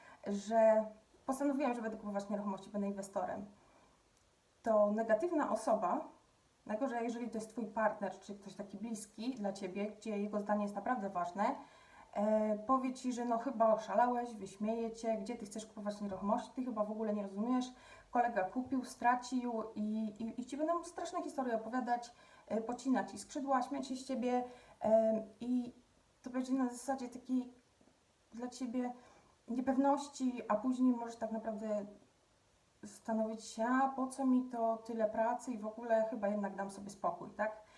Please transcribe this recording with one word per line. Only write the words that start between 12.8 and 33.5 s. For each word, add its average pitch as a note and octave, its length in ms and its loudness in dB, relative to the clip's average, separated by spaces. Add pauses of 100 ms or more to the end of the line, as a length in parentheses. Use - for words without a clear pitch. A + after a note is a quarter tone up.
ci, B3+ 200 -4
że A#3+ 120 -2
no A#3 140 2
chyba A3+ 360 4
oszalałeś, A#3 600 2
wyśmieje G#3+ 580 -4
cię, A3+ 240 -2
gdzie G#3 200 -6
ty - 100 -10
chcesz G#3 200 -10
kupować G3+ 340 -8
nieruchomości, G3+ 520 0
ty C4 120 -6
chyba G#3+ 200 -2
w G#3 60 -2
ogóle G#3+ 240 -2
nie G#3 80 -2
rozumiesz, A3 420 0 (460)
kolega A#3 340 2
kupił, B3+ 400 -2
stracił A#3+ 800 0 (120)
i, G#3+ 320 -2 (120)
i, A3+ 220 -6
i B3 60 -6
ci C#4 100 -8
będą E4+ 280 0
straszne F4 380 -6
historie B3+ 340 -2
opowiadać, A#3+ 560 -2 (340)
e, G#3+ 140 0
pocinać A#3+ 500 0
ci - 80 -10
skrzydła, C4+ 440 0
śmiać C4+ 260 -4
się C4 80 -4
z - 80 -12
ciebie, B3 400 0 (380)
e, A3 400 6 (180)
i B3 320 0 (500)
to C4 80 -12
będzie B3+ 220 -2
na C4 160 4
zasadzie B3 400 -4
takiej B3+ 460 -2 (800)
dla A#3+ 160 -6
ciebie B3 440 -2 (560)
niepewności, C4 1000 2
a G#3 80 6
później B3+ 400 4
możesz A#3 200 -6
tak A3 160 -4
naprawdę G#3+ 540 -2 (960)
zastanowić A3 640 -2
się, A3 220 -4